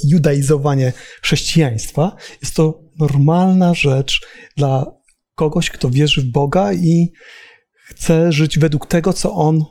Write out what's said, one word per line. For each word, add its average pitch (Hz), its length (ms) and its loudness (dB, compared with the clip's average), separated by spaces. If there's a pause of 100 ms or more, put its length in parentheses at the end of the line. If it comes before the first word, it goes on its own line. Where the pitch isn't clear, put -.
judaizowanie 143 880 2 (280)
chrześcijaństwa. 147 960 -2 (260)
Jest - 140 -10
to 156 240 0 (200)
normalna 170 760 2
rzecz 139 480 -2 (360)
dla 135 280 0 (500)
kogoś, 156 340 -2
kto - 200 -4
wierzy 143 320 2
w 127 100 -4
Boga 143 420 0
i 170 380 2 (640)
chce - 580 -2
żyć 151 280 0
według 151 280 0
tego, 175 260 -2
co 202 200 -4
on 156 380 0